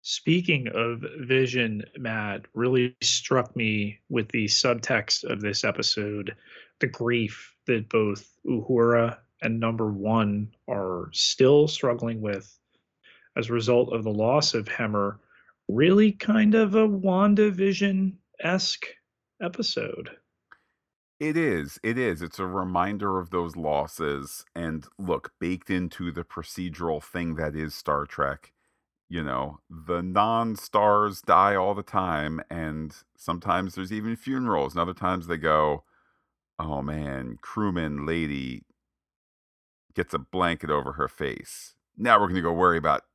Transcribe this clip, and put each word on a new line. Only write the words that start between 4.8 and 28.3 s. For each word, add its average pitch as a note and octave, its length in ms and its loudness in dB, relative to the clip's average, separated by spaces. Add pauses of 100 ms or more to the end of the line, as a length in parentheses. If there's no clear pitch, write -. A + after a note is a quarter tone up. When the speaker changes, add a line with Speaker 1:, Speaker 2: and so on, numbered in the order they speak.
Speaker 1:
of - 180 -4
this G#2 220 -2
episode, G#2 720 -2 (460)
the C3 60 0
grief A#2 680 -2 (120)
that A2 240 -2
both G#2 360 0 (200)
Uhura A#2 720 2 (220)
and A2+ 200 -2
Number A2+ 320 0
One G#2 580 0 (180)
are F#2 440 -4
still D3 560 6
struggling A#2 520 -2
with G2+ 380 -6 (760)
as A2+ 140 -4
a - 20 -2
result A#2+ 400 2
of A2+ 120 -2
the A2 60 -2
loss A#2+ 440 2
of G#2+ 120 -2
Hemmer. G#2 540 -2 (480)
Really F#3+ 440 6
kind G#3+ 420 4
of G#3+ 200 4
a A3 140 6
WandaVision-esque G3 2000 2 (560)
episode. - 760 -6 (1040)
Speaker 2:
It D3+ 160 -2
is. F#2+ 460 0
It A2+ 160 -2
is. F#2 240 0
It's E2 160 -10
a F#2+ 80 -2
reminder F#2+ 720 -2
of F2 120 -6
those E2+ 260 -2
losses. D2 880 -4 (120)
And D#2+ 300 -6 (120)
look, F2 400 -4
baked F2 320 -4
into F2+ 400 -4
the E2 140 -8
procedural E2+ 800 -6
thing E2+ 320 -6
that D2+ 200 -4
is D#2 200 -6
Star D2 320 -2
Trek, C#2 460 -6 (560)